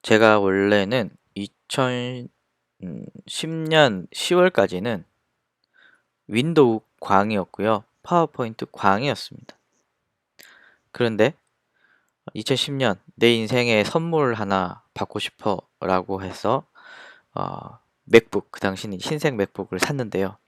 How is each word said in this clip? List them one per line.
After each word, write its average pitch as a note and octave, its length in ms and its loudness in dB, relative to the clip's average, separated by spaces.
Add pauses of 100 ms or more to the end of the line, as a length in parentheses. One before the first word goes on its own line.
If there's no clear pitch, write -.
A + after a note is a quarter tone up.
제가 A2 380 6
원래는 G2 720 2 (240)
이천 B2 920 -6 (960)
십 - 240 -8
년 D#3 640 2
시월까지는 A#2 880 0 (1200)
윈도우 B2 520 2 (200)
광이었고요. G2+ 840 0 (180)
파워포인트 C#3+ 720 -2
광이었습니다. - 840 -4 (1300)
그런데 A#2 440 0 (1000)
이천십 C3 400 -4
년 B2 260 0 (160)
"내 A#2 200 4
인생에 A2+ 500 0
선물 D#3+ 480 -2
하나 G2 520 -2 (100)
받고 - 240 -8
싶어"라고 F#2+ 1040 -4
해서, G#2 420 -4 (720)
어, G1+ 440 -10 (260)
맥북, - 460 2
그 - 100 -16
당시는 F#2+ 420 -6
흰색 D3+ 320 -2
맥북을 F#2+ 460 -4
샀는데요. G2+ 680 -4